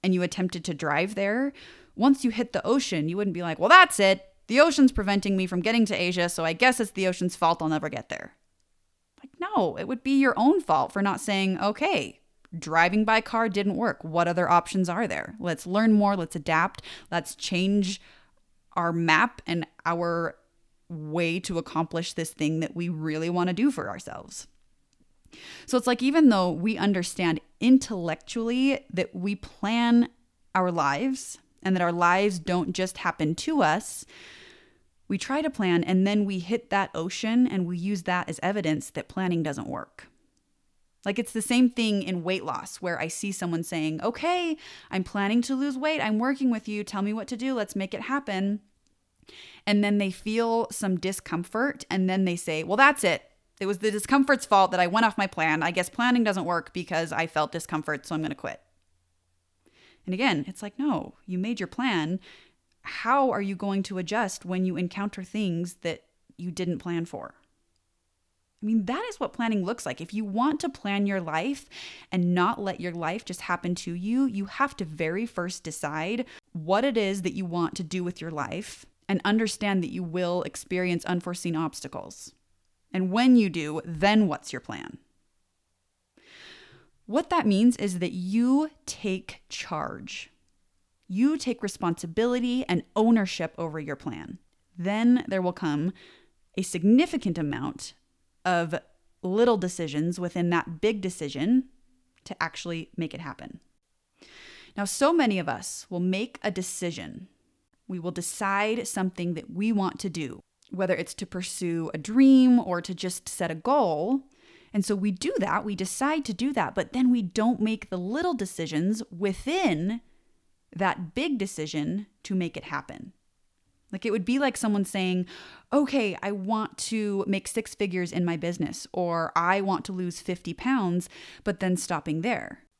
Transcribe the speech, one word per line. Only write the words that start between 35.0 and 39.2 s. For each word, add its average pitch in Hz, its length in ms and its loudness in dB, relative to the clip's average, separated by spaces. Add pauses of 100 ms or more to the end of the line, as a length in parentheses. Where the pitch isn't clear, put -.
we 196 100 -2
try 294 240 -2
to 302 80 0
plan 180 340 2
and 190 220 4
then 208 180 2
we 196 140 -2
hit 214 320 -4
that 196 240 0
ocean 220 520 2
and 185 200 -2
we 180 100 -4
use 185 280 -4
that 180 240 -2
as - 140 -8
evidence 175 480 -2
that - 180 -10
planning 180 340 0